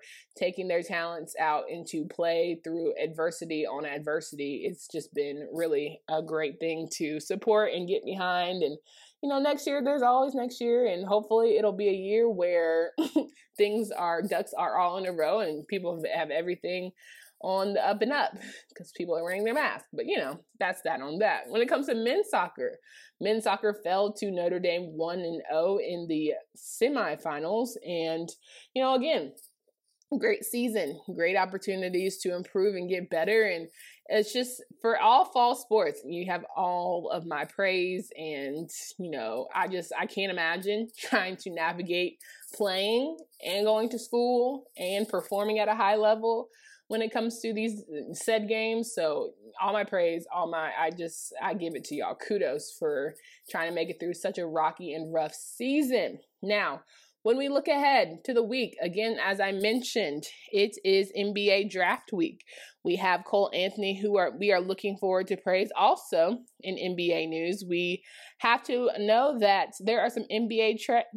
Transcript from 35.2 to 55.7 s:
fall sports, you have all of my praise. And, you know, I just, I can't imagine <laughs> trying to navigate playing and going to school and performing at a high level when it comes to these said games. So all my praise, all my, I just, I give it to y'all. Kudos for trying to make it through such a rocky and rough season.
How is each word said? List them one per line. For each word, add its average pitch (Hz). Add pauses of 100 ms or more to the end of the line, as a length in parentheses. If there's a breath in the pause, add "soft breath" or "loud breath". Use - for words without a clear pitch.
fall 247
sports, 208
you 175
have 170 (100)
all 180
of 160
my 156
praise. 185
And, 151 (300)
you 180
know, 120
I 180
just, 180
I 180
can't 196
imagine 185
<laughs> -
trying 190
to -
navigate 175 (360 loud breath)
playing 220 (260)
and 202
going 220
to 247
school 247 (120)
and 196
performing 208
at 214
a 233
high 214
level 220 (380 loud breath)
when 220
it 220
comes 233
to 226
these 214 (260)
said 214
games. 226
So 156 (320)
all 190
my 208
praise, 175
all 170
my, 160
I 160
just, 170
I 190
give 170
it 120
to 147
y'all. 104 (100)
Kudos 151
for 151 (340 loud breath)
trying 165
to 175
make 170
it 170
through 175
such 196
a 175
rocky 160
and 160
rough 156
season. 254 (240)